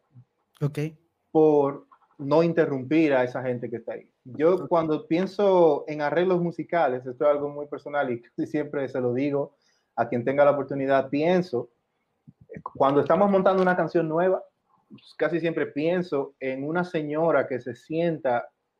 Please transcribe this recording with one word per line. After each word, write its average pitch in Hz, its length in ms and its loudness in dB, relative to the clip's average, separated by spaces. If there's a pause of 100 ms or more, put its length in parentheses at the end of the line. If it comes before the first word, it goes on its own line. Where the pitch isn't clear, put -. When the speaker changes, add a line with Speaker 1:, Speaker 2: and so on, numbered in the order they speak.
(600)
Speaker 1:
Ok. 147 180 -4 (520)
Speaker 2:
por 147 560 4 (320)
no 147 240 2
interrumpir 151 720 0
a 127 100 4
esa 127 180 -6
gente 123 280 -6
que 113 80 -8
está - 160 -12
ahí. - 140 -16 (160)
Yo 147 320 2
Speaker 1:
Ok. 185 120 -4
Speaker 2:
cuando 160 400 0
pienso 180 800 2
en 151 140 -8
arreglos 170 400 0
musicales, 156 640 -2
esto 127 200 -6
es 147 60 6
algo 143 180 -2
muy 147 180 -10
personal 143 440 -4
y 117 100 -6
casi - 240 -8
siempre 143 420 -4
se 131 140 -6
lo 123 120 0
digo 139 420 -2 (400)
a 117 120 -2
quien 120 160 -4
tenga 135 220 2
la 143 60 6
oportunidad, 135 580 -2
pienso, 170 600 -2 (1040)
cuando 143 260 4
estamos 170 300 2
montando 190 320 4
una 180 120 2
canción 165 320 0
nueva, 170 360 0 (760)
casi 160 220 -2
siempre 160 260 -2
pienso 160 720 -2
en 131 240 -6
una 165 200 -2
señora 151 640 0
que 127 120 -6
se 123 140 -10
sienta, 156 760 -2 (320)